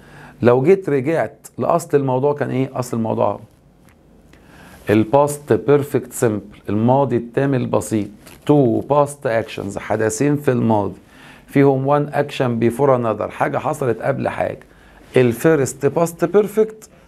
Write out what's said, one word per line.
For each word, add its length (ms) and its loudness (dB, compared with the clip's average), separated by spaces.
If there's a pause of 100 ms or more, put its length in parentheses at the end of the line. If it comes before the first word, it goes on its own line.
(420)
لو 200 6
جيت 260 2
رجعت 580 -2 (120)
لاصل 400 0
الموضوع 360 0
كان 160 -4
ايه؟ 240 -2
اصل 220 -6
الموضوع 340 0
اهو. 80 -6 (1500)
الباست 600 2
بيرفكت 600 0
سمبل، 300 -2 (260)
الماضي 480 2
التام 380 -2
البسيط، 540 -2 (380)
تو 340 4
باست 460 0
اكشنز، 520 -4
حدثين 580 0
في 140 -2
الماضي 440 0 (520)
فيهم 400 2
وان 260 0
اكشن 460 -2
بيفور 380 2
انذر، 340 -4
حاجه 280 -4
حصلت 440 -4
قبل 260 -4
حاجه. 320 -6 (560)
الفيرست 720 2
باست 380 -2
بيرفكت 640 0 (200)